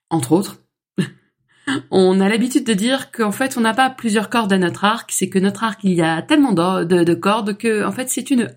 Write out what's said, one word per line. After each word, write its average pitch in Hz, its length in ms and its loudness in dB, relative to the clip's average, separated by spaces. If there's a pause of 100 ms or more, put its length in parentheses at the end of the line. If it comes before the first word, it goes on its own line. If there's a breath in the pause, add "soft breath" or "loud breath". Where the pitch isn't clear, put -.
entre 151 240 -2
autres. 190 280 0 (360)
<laughs> 180 60 0 (880 loud breath)
On 185 300 4
a 196 80 2
l'habitude 233 360 0
de 226 100 0
dire 247 360 -2
qu'en 214 220 -2
fait 262 260 -4
on 233 40 2
n'a 220 120 0
pas 254 160 2
plusieurs 220 400 -2
cordes 220 220 0
à 190 60 4
notre 175 260 -2
arc, 220 280 -2
c'est 190 160 -2
que 190 120 -2
notre 196 240 -2
arc 214 180 -6
il 190 100 2
y 170 100 2
a 165 200 0
tellement 277 300 2
de, 180 320 0
de, 175 200 4
de 170 100 4
cordes 202 440 0
que 220 260 -2
en 202 80 -2
fait 262 160 -8
c'est - 220 -6
une 240 260 2